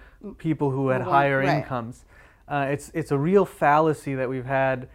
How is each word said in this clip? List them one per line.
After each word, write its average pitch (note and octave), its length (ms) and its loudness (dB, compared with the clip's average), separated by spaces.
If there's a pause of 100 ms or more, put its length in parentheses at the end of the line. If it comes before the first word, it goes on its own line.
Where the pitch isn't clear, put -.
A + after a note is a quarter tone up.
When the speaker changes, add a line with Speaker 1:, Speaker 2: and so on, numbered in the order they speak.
(220)
Speaker 1:
M-, G3+ 120 -14
Speaker 2:
people D3 360 -2
who C3+ 160 -2
had B2+ 140 0
Speaker 1:
who - 80 -6
were, - 40 -2
Speaker 2:
higher C#3 260 4
Speaker 1:
right. C#3 180 0
Speaker 2:
incomes. A#2+ 480 -8 (420)
Uh, C#3+ 220 -4
it's, C#3 240 -6
it's D#3 180 -4
a C#3+ 60 0
real F3+ 280 4
fallacy D3 720 2
that C3 140 -2
we've C3 160 -6
had C3 500 -2